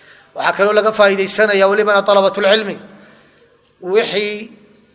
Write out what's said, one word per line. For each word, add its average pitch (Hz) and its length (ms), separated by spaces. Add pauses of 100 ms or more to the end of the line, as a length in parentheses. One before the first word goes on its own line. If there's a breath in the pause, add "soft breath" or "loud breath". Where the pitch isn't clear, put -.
(340 soft breath)
Waxaa 147 200
kaloo 202 200
laga 208 180
faa'iidaysanayaa 196 760
welibana 208 320
dalabatulcilmi 202 760 (1040 soft breath)
wixii 208 560 (580)